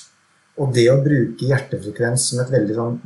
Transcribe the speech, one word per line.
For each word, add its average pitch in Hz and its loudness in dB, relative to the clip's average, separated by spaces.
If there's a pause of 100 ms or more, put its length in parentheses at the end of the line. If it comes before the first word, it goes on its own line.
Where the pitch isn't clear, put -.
(600)
Og 131 -2
det 120 6
å 139 6
bruke 131 0
hjertefrekvens 120 -2
som 123 -4
et 127 -6
veldig 107 0
sånn 120 -4